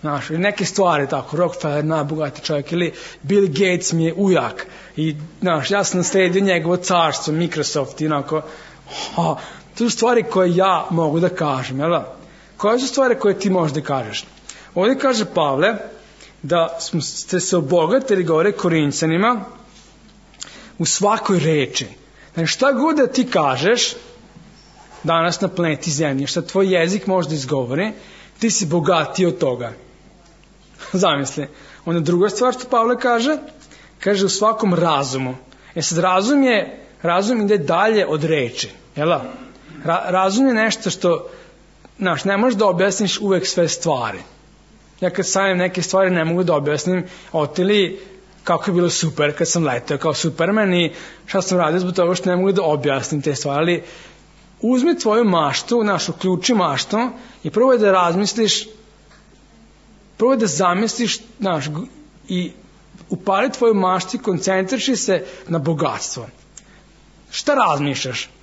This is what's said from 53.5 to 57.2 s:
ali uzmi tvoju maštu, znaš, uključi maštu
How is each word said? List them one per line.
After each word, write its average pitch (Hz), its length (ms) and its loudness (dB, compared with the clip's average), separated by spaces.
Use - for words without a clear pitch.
ali 170 240 0
uzmi 254 380 2
tvoju 226 260 2
maštu, 175 580 0
znaš, 196 260 0
uključi 185 460 0
maštu 202 560 0